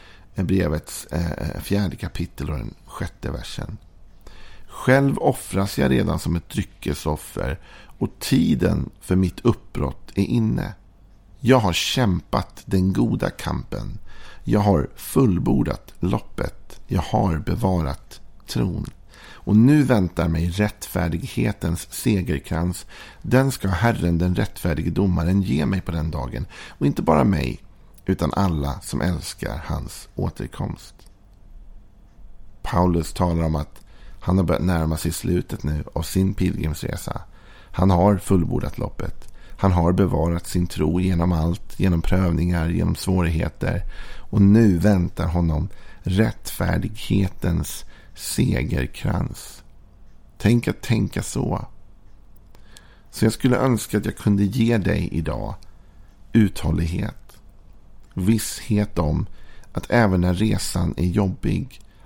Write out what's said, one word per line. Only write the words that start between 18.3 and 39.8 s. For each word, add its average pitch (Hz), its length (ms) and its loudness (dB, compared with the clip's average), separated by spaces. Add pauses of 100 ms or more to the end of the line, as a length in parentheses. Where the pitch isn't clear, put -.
tron. - 380 -2 (360)
Och - 340 0
nu 135 280 8
väntar 95 440 2
mig 82 220 0
rättfärdighetens 90 1400 -2
segerkrans. 87 960 -2 (360)
Den 131 300 2
ska - 160 -6
Herren, 87 500 2
den 90 180 2
rättfärdige 85 540 -2
domaren, 92 520 2
ge 95 240 0
mig 90 160 0
på - 100 -6
den 80 200 -4
dagen. 64 340 -6 (240)
Och - 160 -4
inte 143 160 0
bara 143 220 4
mig, 76 400 0 (420)
utan 87 280 0
alla 78 480 0
som - 200 -6
älskar 80 640 -4
hans - 500 -8
återkomst." - 800 -8 (1700)
Paulus 87 520 2
talar 85 300 0
om 80 120 0
att - 260 -6 (380)
han 92 180 2
har 95 60 4
börjat 87 200 0
närma 80 340 2
sig - 140 -2
slutet - 520 -2
nu 76 200 -2 (100)
av 80 80 -2
sin 95 320 0
pilgrimsresa. - 880 -2 (500)
Han 92 180 4
har 95 280 6
fullbordat 85 600 0
loppet. - 560 -6 (240)
Han 95 140 4
har 87 200 4